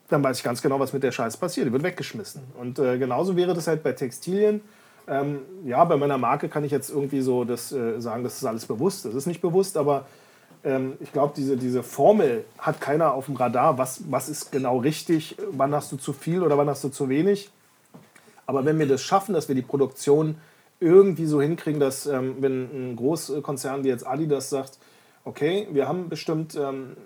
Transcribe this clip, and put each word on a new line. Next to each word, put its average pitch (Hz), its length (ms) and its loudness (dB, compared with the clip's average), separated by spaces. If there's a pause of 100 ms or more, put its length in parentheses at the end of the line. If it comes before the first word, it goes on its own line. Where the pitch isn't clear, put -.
(100)
dann 147 120 2
weiß 131 160 2
ich - 60 -10
ganz 120 160 -4
genau, 139 180 0
was 131 140 -2
mit 131 100 -4
der 127 100 2
Scheiße 113 260 -4
passiert. 180 280 -2
Die 110 60 0
wird 139 100 0
weggeschmissen. 139 600 -8 (180)
Und, 123 180 -8
äh, 127 200 2
genauso 139 380 0
wäre 180 180 2
das 170 120 -4
halt 156 160 0
bei 131 100 0
Textilien. 202 680 0 (480)
Ähm, 143 320 -2 (240)
ja, 131 220 4
bei 170 100 2
meiner 143 220 0
Marke 135 300 0
kann 151 140 -4
ich 143 100 -2
jetzt - 180 -4
irgendwie 139 320 -2
so 123 220 2
das, 117 280 -6
äh, 117 280 -2
sagen, 117 220 -6
das 120 140 -6
ist - 80 -10
alles 113 220 -4
bewusst. 151 400 -2
Das 110 80 -8
ist 135 120 -4
nicht 170 140 -6
bewusst, 190 360 2
aber, 143 300 2 (580)
ähm, 131 360 -2
ich - 120 -16
glaub, 147 220 2
diese, 135 220 0
diese 123 280 0
Formel 143 600 4 (140)
hat - 220 -2
keiner 147 340 2
auf 131 120 -6
dem 135 100 -6
Radar, 127 420 2
was, 127 320 -4
was 131 180 -2
ist - 240 -8
genau 127 260 0
richtig, 156 580 0 (160)
wann 135 220 0
hast 147 180 -2
du 147 40 -8
zu - 160 -6
viel 175 300 -2
oder 151 160 4
wann 147 100 4
hast 135 160 -4
du 139 60 0
zu 135 180 -4
wenig. 180 420 2 (960)
Aber 131 180 0
wenn 156 140 2
wir 151 100 2
das 131 140 2
schaffen, 190 300 2
dass 156 160 0
wir 139 60 0
die 127 80 0
Produktion 143 760 2 (440)
irgendwie 175 460 8
so 151 140 2
hinkriegen, 151 380 0
dass, 135 280 0
ähm, 131 340 -2
wenn 131 520 -2
ein 113 40 -8
Großkonzern 139 880 -4
wie 135 40 2
jetzt 120 180 0
Adidas 139 440 -2
sagt, 135 280 -6 (460)
okay, 175 480 -2
wir 135 140 2
haben 175 220 -4
bestimmt, 160 480 -4
ähm, 135 500 -6